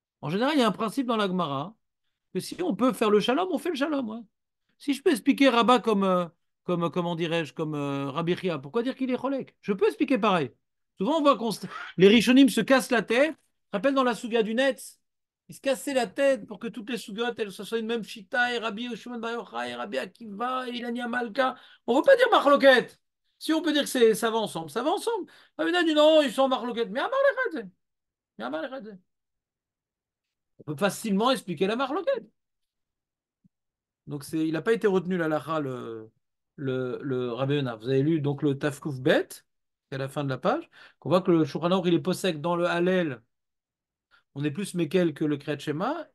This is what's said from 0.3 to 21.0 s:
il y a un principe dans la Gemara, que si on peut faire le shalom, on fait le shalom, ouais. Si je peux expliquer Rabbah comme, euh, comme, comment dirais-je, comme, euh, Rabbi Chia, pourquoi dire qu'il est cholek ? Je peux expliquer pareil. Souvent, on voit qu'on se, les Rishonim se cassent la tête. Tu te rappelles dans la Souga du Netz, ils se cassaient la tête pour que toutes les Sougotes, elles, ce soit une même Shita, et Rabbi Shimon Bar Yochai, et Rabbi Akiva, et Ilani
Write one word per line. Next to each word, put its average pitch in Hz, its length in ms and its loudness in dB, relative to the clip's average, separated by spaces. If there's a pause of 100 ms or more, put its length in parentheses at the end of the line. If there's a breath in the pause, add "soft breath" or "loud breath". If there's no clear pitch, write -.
il 294 40 2
y 247 40 4
a 226 40 4
un 208 40 2
principe 226 360 -4
dans 240 100 0
la 208 100 0
Gemara, 175 480 -4 (580)
que 190 60 -2
si - 220 -8
on 330 140 0
peut 240 180 2
faire 214 160 0
le 208 100 6
shalom, 277 320 0
on 294 60 -2
fait 339 120 -4
le 349 60 -4
shalom, 277 340 -4
ouais. 226 100 -12 (600)
Si - 140 -4
je 269 80 -6
peux 381 100 2
expliquer 269 380 4
Rabbah 233 300 6
comme, 208 240 0
euh, 180 240 2 (380)
comme, 170 240 0
comment 175 260 -4
dirais-je, 165 380 -2
comme, 156 220 -6
euh, 139 360 -4
Rabbi 165 240 -2
Chia, 170 240 -4
pourquoi 147 240 -4
dire 254 120 -4
qu'il 262 160 -4
est 247 60 -2
cholek ? 262 440 -6
Je - 120 -6
peux 208 140 0
expliquer 285 300 0
pareil. 185 340 0 (460)
Souvent, 277 220 0
on - 20 -2
voit 277 160 4
qu'on 220 140 -4
se, - 140 -8 (320 loud breath)
les 175 120 8
Rishonim 247 400 8
se 208 120 0
cassent 254 300 2
la 226 100 2
tête. 262 300 2
Tu 277 40 -12 (360)
te 202 60 -4
rappelles 262 160 0
dans 269 100 2
la 247 120 2
Souga 233 280 -2
du 214 120 -2
Netz, 262 440 -2 (480)
ils - 80 -18
se - 60 -20
cassaient 269 340 -2
la 247 100 2
tête 269 400 0
pour 190 140 -14
que 233 80 -8
toutes 226 240 -10
les 233 60 -4
Sougotes, 233 420 -6
elles, 208 120 -6
ce - 120 -14
soit 226 160 -4
une 220 80 -6
même 233 160 -4
Shita, 240 500 -4
et 233 60 -4
Rabbi 226 360 -8
Shimon 240 220 -12
Bar 226 140 -8
Yochai, 233 400 -8
et 240 40 -10
Rabbi 220 220 -6
Akiva, 240 720 -8
et 247 40 -8
Ilani 240 280 -6